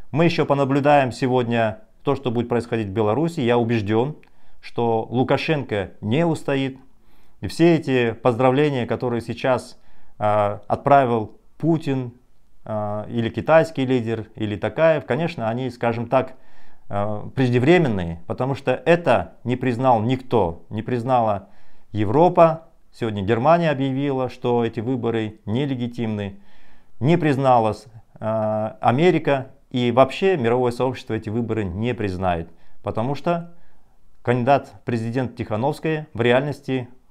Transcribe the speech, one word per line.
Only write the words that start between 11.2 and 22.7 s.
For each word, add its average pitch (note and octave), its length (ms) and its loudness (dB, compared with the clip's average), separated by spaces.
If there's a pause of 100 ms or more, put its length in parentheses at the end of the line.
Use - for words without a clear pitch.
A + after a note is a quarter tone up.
Путин, C#3 560 -2 (500)
а, G#2 440 -6
или A2+ 220 -2
китайский C#3 560 2
лидер, A2+ 500 -2
или G#2 200 -4
Токаев, D#3 500 0
конечно, B2+ 440 -2
они, B2 200 -4
скажем A#2 380 -4
так, B2+ 260 0 (560)
а, G#2 460 -4
преждевременные, B2 880 2
потому B2+ 300 -4
что B2+ 160 -2
это C#3 600 2 (100)
не A#2+ 120 -2
признал B2+ 460 2
никто, A2 680 0
не G#2+ 120 -8
признала A#2 680 -2 (420)
Европа. D#3+ 800 4 (220)